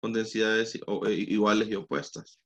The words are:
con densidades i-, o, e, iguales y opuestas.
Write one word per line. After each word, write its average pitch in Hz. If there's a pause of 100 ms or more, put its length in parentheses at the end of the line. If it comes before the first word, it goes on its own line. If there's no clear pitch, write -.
con 113
densidades 110
i-, -
o, 98
e, 107
iguales 104
y 110
opuestas. -